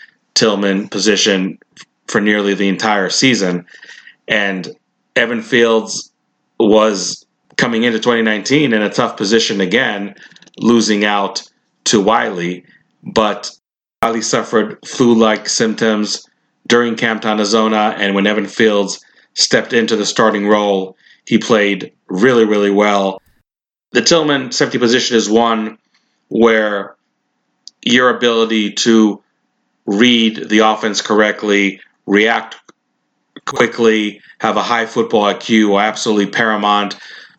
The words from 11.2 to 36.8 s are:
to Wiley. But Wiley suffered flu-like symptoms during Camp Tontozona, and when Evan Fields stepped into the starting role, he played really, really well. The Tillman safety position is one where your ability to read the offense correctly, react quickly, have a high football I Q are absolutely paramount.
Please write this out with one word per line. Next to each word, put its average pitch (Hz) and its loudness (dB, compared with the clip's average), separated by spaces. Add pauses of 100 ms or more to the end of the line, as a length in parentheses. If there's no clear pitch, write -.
to 110 2
Wiley. 95 -2 (380)
But 104 -2 (520)
Wiley 113 -2
suffered 110 -4
flu-like 113 2
symptoms 107 -2 (420)
during 120 2
Camp 113 -4
Tontozona, 107 0
and 98 -2
when 101 0
Evan 104 -2
Fields 101 0 (320)
stepped - 0
into 113 0
the 101 -2
starting 104 0
role, 101 0 (320)
he 113 0
played 101 0 (140)
really, 113 2
really 104 2
well. 98 0 (720)
The 123 0
Tillman 147 0
safety 135 -2
position 117 0
is 104 0
one 113 0 (500)
where 107 0 (880)
your 123 2
ability 113 0
to 110 2 (640)
read 113 0
the 107 2
offense 107 0
correctly, 104 -2 (260)
react 110 0 (920)
quickly, 110 2 (200)
have 104 0
a 101 0
high 113 -2
football 113 0
I 101 0
Q 107 2
are 101 2
absolutely 107 -2
paramount. 104 -2 (400)